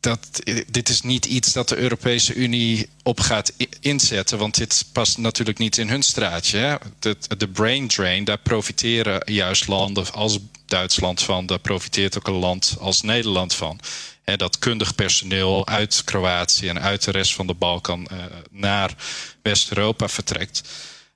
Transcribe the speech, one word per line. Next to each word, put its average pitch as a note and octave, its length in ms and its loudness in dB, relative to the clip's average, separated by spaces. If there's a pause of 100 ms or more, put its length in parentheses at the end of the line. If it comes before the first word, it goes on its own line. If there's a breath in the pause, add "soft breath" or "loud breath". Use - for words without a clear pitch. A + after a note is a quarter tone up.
dat, - 440 -4
eh, A#2 240 -2
dit A#2 200 0
is A#2+ 120 2
niet B2 240 0
iets - 280 2
dat B2 160 0
de - 80 0
Europese A#2+ 580 2
Unie A#2 540 2 (140)
op A#2+ 180 0
gaat A2 400 0
i-, B2+ 80 0 (120)
inzetten, A#2+ 580 0
want G#2+ 180 0
dit - 360 0
past - 260 2
natuurlijk A2+ 400 0
niet A2+ 200 2
in A2 100 0
hun F#2 140 0
straatje, G2 560 2
hè. C#3 160 2 (240)
De, G#2+ 180 0 (220)
de G#2+ 100 0
brain A2+ 400 0
drain, F#2+ 360 2
daar G#2 140 0
profiteren A2 960 0
juist F#2+ 340 2
landen G2 460 0
als G#2+ 260 0 (280)
Duitsland F2+ 560 0
van, F#2 240 0
daar F2+ 120 0
profiteert G2 600 -2
ook - 80 -6
een G2 60 0
land F2+ 480 0
als F#2+ 220 0
Nederland G#2+ 520 0
van. D#2 260 -6 (420 loud breath)
Hè, G2 140 0
dat F#2 220 -2
kundig A2 360 0
personeel F#2+ 720 2
uit G#2+ 380 0
Kroatië F2+ 640 2
en E2+ 120 -2
uit G2 240 0
de G2+ 60 0
rest F#2+ 240 2
van F#2+ 120 -4
de F2 80 -2
Balkan, F2 520 -2
eh, F#2 100 -12 (340)
naar G2 440 0 (480 loud breath)
West-Europa G#2 680 2
vertrekt. - 600 -4 (480 loud breath)